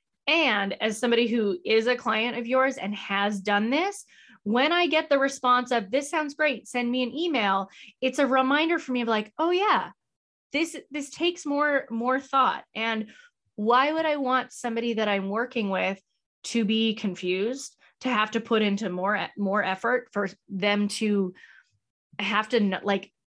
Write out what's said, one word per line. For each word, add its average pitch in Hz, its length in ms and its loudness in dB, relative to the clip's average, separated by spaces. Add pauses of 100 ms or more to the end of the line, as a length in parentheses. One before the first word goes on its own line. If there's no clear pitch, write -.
(280)
And 233 540 2
as 214 180 -2
somebody 233 280 4
who 208 360 2
is 220 240 4
a 247 80 2
client 233 420 -2
of 233 100 -6
yours 262 300 2
and 208 180 -6
has 202 440 -2
done 208 300 0
this, 359 360 -2 (380)
when 247 280 2
I 349 160 2
get 311 220 0
the 277 100 4
response 247 520 2
of, 214 180 0
"This 277 200 -2
sounds 302 240 -2
great, 294 340 -2
send 240 240 -2
me 254 120 0
an 240 100 -4
email," 214 560 0 (320)
it's 262 180 0
a 277 80 4
reminder 285 520 2
for 269 120 -8
me 247 100 -2
of, 226 60 -2
like, 214 300 -2
"Oh 330 140 2
yeah, 359 400 2 (600)
this, 311 240 -2 (160)
this 285 180 -8
takes 339 360 -4
more, 285 440 0
more 240 300 -2
thought." 269 460 0 (100)
And 220 360 -4 (440)
why 247 360 4
would 320 140 0
I 302 120 0
want 254 360 -2
somebody 233 400 -4
that 214 140 0
I'm 196 220 0
working 220 400 -2
with 190 320 -2 (400)
to 233 220 -2
be 220 320 0
confused, 196 800 -4 (240)
to 254 100 -4
have 214 220 0
to 226 80 -2
put 220 220 0
into 202 280 0
more, 180 380 -2 (100)
more 202 240 0
effort 226 520 -2
for 202 160 -2 (180)
them 202 400 0
to 202 460 0 (840)
have 208 320 0
to, 202 320 2
like, 196 300 -2 (180)